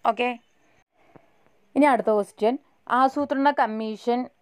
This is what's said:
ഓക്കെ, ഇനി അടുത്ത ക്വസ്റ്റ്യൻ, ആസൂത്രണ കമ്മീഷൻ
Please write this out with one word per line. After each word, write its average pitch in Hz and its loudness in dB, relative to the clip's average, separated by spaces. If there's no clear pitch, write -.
ഓക്കെ, 240 -2
ഇനി 285 4
അടുത്ത 220 0
ക്വസ്റ്റ്യൻ, 208 -2
ആസൂത്രണ 277 0
കമ്മീഷൻ 220 -4